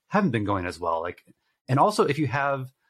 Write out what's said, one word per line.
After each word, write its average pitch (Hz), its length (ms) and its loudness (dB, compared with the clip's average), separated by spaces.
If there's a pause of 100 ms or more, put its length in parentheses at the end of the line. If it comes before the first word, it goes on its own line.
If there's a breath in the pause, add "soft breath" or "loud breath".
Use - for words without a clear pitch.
haven't 196 220 2
been 110 140 -2
going 95 200 -2
as 87 160 -8
well?" 82 220 -2
Like, 90 200 -10 (460)
and 131 100 2
also 202 280 4
if 139 120 0
you 151 80 0
have 139 460 -2 (180)